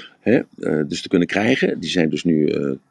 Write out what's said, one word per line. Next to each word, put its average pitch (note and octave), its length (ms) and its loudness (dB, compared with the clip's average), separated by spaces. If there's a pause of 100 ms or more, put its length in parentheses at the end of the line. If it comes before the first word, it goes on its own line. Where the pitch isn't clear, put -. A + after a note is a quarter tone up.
(200)
Hè? A2 200 2 (200)
Eh, D#2 280 -2
dus - 140 -6
te - 60 -12
kunnen F2 200 2
krijgen. - 520 0
Die E2 100 -8
zijn D#2+ 200 2
dus D2+ 140 -4
nu, D#2 260 2
eh, C#2+ 220 -2 (200)